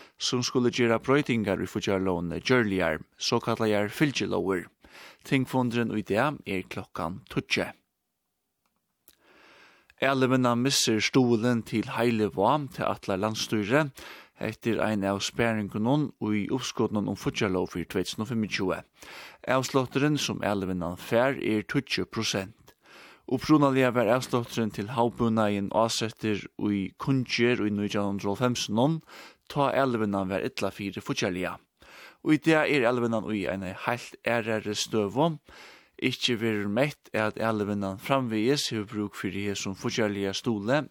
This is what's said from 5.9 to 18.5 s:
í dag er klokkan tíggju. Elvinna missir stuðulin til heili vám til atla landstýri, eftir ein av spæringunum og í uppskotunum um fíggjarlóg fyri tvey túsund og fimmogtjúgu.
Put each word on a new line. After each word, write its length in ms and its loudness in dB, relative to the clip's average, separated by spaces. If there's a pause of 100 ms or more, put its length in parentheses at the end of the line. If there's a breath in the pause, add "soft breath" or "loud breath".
í 140 -2
dag 320 0 (100)
er 140 -4 (100)
klokkan 460 -8 (100)
tíggju. 380 -4 (2250 soft breath)
Elvinna 560 6
missir 480 4
stuðulin 600 6
til 320 -2
heili 340 4
vám 400 2
til 160 -2
atla 320 -2
landstýri, 720 0 (500 loud breath)
eftir 440 -2
ein 200 0
av 200 0
spæringunum 880 0 (100)
og 180 0
í 140 -2
uppskotunum 600 -2
um 60 -8
fíggjarlóg 560 -2
fyri 160 -6
tvey 160 -2
túsund 180 -6
og 60 -10
fimmogtjúgu. 500 -2 (640 loud breath)